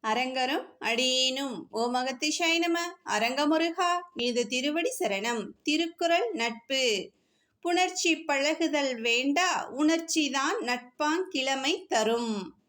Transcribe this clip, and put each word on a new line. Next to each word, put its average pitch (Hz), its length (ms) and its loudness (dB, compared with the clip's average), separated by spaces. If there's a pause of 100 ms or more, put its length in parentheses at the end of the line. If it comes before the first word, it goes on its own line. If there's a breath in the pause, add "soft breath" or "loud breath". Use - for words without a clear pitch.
அரங்கரும் 254 600 0 (140)
அடியேனும். 254 920 0
ஓம் 233 240 0
அகத்தீசாய 302 640 0
நம. 339 200 2 (260)
அரங்கமுருகா, 320 960 2 (160)
இது 240 320 0
திருவடி 294 420 0 (100)
சரணம். 220 480 -2 (160)
திருக்குறள் 339 720 0
நட்பு. 233 760 0 (540)
"புணர்ச்சி 349 600 0
பழகுதல் 285 760 0
வேண்டா, 277 720 0
உணர்ச்சிதான் 302 880 0
நட்பாங் 302 680 -2
கிழமை 269 560 -2
தரும்." 220 680 0 (160)